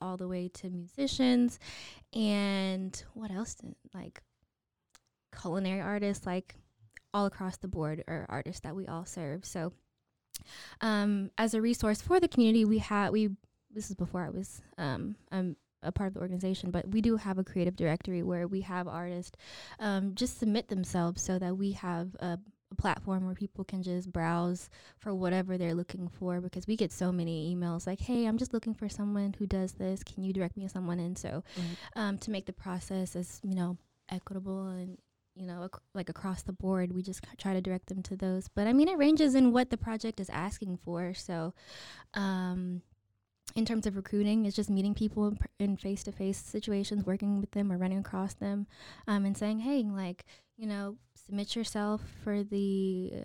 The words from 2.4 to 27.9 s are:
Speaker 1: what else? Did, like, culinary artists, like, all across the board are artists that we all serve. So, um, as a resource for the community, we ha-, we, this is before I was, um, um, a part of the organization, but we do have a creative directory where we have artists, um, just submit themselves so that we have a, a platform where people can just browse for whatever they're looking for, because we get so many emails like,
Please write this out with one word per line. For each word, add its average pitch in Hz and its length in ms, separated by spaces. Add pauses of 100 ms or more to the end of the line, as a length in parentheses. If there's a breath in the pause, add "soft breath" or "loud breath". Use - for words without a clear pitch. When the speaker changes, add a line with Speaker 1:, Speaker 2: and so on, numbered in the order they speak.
Speaker 1:
what 220 160
else? 202 240
Did, - 220 (180)
like, - 280 (1160)
culinary 190 400
artists, 202 460
like, 185 300 (580)
all 202 120
across 185 320
the 185 100
board 156 400
are 165 200
artists - 340
that 160 120
we 196 140
all 165 160
serve. 165 400
So, 175 280 (1080 loud breath)
um, 202 580
as 220 160
a 220 60
resource 220 400
for 359 200
the 339 80
community, 226 360
we 214 140
ha-, 202 320
we, 214 200 (400)
this 214 200
is 190 60
before 180 280
I 147 60
was, - 320 (160)
um, 143 380 (160)
um, 185 240 (260)
a 175 100
part 196 160
of 190 60
the - 60
organization, 185 500
but 175 180
we 214 120
do 226 160
have 190 220
a 190 60
creative 180 320
directory 170 460
where 175 240
we 190 160
have 180 240
artists, 175 500 (420 loud breath)
um, 196 360
just 247 240
submit 214 300
themselves 180 540
so 185 160
that 185 180
we 196 160
have 180 440
a, 175 220 (320)
a 196 40
platform 190 500
where 185 100
people 196 300
can 190 180
just 180 300
browse 170 560 (300 loud breath)
for 202 160
whatever 185 420
they're 170 180
looking 180 340
for, 180 320
because 180 260
we 220 100
get 208 160
so 180 180
many 165 440
emails 175 320
like, 185 140